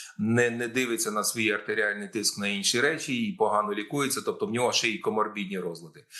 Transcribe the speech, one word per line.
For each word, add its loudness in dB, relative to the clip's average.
не, 4
не -2
дивиться 0
на 0
свій 2
артеріальний -2
тиск, -2
на -2
інші 2
речі 0
і -2
погано 2
лікується, -2
тобто -2
в -4
нього 2
ще 2
й -2
коморбідні -2
розлади. -10